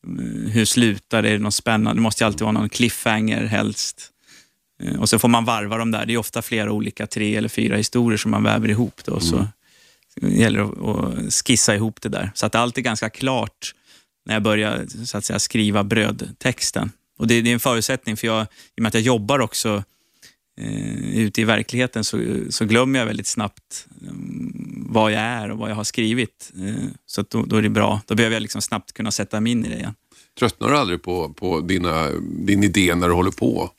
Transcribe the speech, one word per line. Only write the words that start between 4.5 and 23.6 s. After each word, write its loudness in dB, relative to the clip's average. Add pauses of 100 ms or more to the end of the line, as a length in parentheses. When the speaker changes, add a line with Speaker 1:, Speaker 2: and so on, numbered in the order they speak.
Speaker 1:
Eh, -4
och 2
så 4
får 2
man 4
varva -2
dem -2
där. -2
Det -2
är 0
ofta -4
flera -2
olika, -4
tre -2
eller 0
fyra 0
historier 2
som -2
man 2
väver 2
ihop 0
då, -2
så 2 (840)
Speaker 2:
Mm. 2
Speaker 1:
det 6
gäller 4
att, -2 (100)
att -2
skissa 2
ihop -4
det -6
där. -4
Så -2
att -2
allt 2
är -2
ganska -2
klart -4 (500)
när -4
jag 0
börjar, 0 (200)
så -6
att -6
säga, -4
skriva 2
brödtexten. -2 (260)
Och -2
det, 4
det 4
är 4
en 0
förutsättning, -2
för -4
jag, 0
i -2 (320)
och -4
med 0
att -2
jag 2
jobbar 2
också, -2 (760)
eh, -4
ute 2
i 4
verkligheten, 0
så, -2 (300)
så -2
glömmer 4
jag 0
väldigt -4
snabbt, -6 (140)